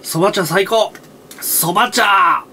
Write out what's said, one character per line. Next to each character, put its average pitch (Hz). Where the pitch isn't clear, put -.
蕎 -
麦 202
茶 196
最 185
高。 220
蕎 -
麦 226
茶。 196